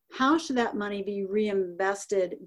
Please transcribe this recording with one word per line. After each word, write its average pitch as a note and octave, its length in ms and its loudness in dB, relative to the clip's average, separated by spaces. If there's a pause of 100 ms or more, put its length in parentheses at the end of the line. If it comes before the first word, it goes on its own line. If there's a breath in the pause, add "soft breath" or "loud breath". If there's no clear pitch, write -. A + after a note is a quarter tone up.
(120)
how C#4 260 4
should C#4 200 -2
that A#3 180 2
money G3+ 260 -4
be G3+ 240 -4
reinvested F#3+ 1080 0 (120)